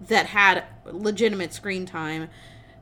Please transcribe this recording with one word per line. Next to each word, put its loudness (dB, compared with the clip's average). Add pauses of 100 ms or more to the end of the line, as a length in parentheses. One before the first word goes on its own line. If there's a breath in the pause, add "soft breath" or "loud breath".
that 2
had 4 (200)
legitimate -2
screen -8
time, -6 (540 loud breath)